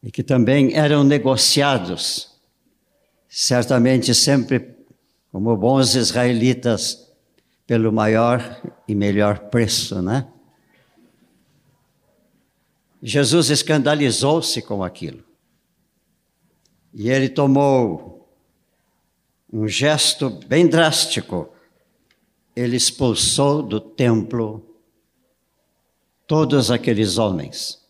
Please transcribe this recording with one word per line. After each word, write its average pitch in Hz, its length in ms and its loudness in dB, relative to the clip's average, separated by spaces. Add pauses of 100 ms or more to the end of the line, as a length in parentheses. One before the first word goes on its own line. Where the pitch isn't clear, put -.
e 110 100 -14
que 139 100 -6
também 131 520 2
eram 147 280 2
negociados, 131 1400 0 (880)
certamente 123 880 0
sempre, 135 640 0 (560)
como 110 240 0
bons 127 380 2
israelitas, 123 1160 -2 (560)
pelo 113 240 0
maior 110 680 0 (260)
e 107 80 -4
melhor 101 540 0
preço, 101 540 -2
né? 117 280 -4 (2750)
Jesus 139 460 0
escandalizou-se 147 1120 0
com 101 240 -6
aquilo. 78 400 -12 (1700)
E 110 160 -6
ele 131 220 0
tomou 135 1000 0 (1200)
um 110 160 -4
gesto 139 600 0 (180)
bem 160 220 4
drástico. 151 800 -2 (1080)
Ele 120 180 -4
expulsou 139 880 0
do 107 160 -6
templo 113 880 -2 (1600)
todos 139 460 2
aqueles 110 440 0
homens. 92 720 -4